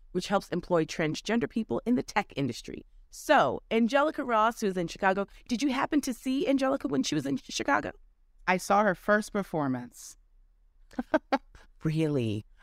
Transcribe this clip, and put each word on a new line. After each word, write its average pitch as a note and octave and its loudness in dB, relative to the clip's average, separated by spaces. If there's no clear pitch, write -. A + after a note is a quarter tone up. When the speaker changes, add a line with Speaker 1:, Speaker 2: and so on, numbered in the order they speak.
Speaker 1:
which F3+ -4
helps G3 0
employ E3 0
transgender F3+ -2
people - -4
in A#3+ 2
the - 0
tech - -4
industry. - -6
So, F3 2
Angelica C#4 2
Ross, A3+ 0
who G#3+ 0
was F#3 -2
in E3+ -2
Chicago, G3 0
did A#3+ -2
you C#4+ 2
happen C#4 0
to B3+ -4
see C4 -2
Angelica C4+ 0
when C4+ 0
she - -2
was C4 -2
in C4+ -2
Chicago? - -2
Speaker 2:
I F#3 4
saw G3+ 4
her G3 4
first G#3 0
performance. C3+ -4
<laughs> - -12
Speaker 1:
Really? D3 0